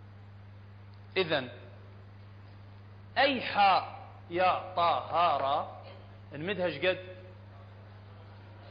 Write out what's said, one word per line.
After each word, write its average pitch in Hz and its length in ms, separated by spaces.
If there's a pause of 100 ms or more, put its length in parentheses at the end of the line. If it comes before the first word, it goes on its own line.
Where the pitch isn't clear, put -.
(1160)
إذن 156 320 (1700)
أي 262 240
حاء - 580 (300)
يا 170 460
طا 170 240
ها 151 380
را 143 440 (520)
المدها 180 320
إيش 156 200
قد؟ 185 140 (1700)